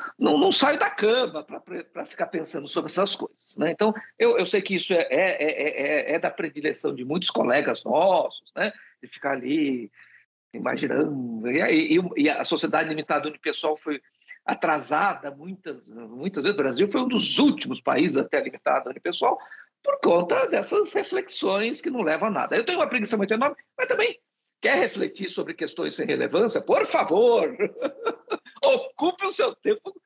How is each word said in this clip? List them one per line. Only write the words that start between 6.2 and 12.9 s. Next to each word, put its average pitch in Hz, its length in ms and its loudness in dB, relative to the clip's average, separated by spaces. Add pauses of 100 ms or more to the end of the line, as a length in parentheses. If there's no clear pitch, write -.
predileção 147 640 -4
de 127 120 -8
muitos 165 240 -2
colegas 127 560 0
nossos, 165 720 2
né? 208 180 -2 (280)
De 127 60 -20
ficar - 240 -6
ali 135 580 -2 (640)
imaginando. 127 960 -2
E, 156 480 2
e, 185 40 6 (160)
e 147 120 4
a 147 140 0
Sociedade 156 460 0
Limitada 151 400 -2